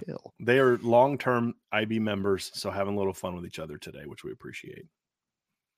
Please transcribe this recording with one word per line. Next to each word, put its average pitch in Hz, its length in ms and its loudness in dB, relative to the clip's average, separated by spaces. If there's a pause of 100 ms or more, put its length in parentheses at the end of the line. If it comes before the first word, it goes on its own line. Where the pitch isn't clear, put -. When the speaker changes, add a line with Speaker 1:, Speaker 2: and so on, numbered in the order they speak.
Speaker 1:
Chill. - 340 -14
Speaker 2:
They 120 200 4
are 123 180 6
long-term 120 800 4 (180)
I 107 120 2
B 110 140 -2
members, 98 540 0
so - 180 -6
having 101 240 -2
a - 20 -2
little 98 160 -2
fun 90 220 -8
with 87 100 -10
each 82 140 -14
other 78 180 -10
today, 73 280 -16
which - 180 -16
we - 80 -10
appreciate. - 540 -16 (920)